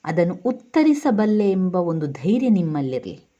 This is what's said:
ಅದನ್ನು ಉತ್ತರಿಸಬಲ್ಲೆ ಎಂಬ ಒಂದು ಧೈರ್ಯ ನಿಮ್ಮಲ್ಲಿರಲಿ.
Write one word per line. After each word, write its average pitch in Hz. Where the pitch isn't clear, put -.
ಅದನ್ನು 170
ಉತ್ತರಿಸಬಲ್ಲೆ 240
ಎಂಬ 185
ಒಂದು 165
ಧೈರ್ಯ 190
ನಿಮ್ಮಲ್ಲಿರಲಿ. 147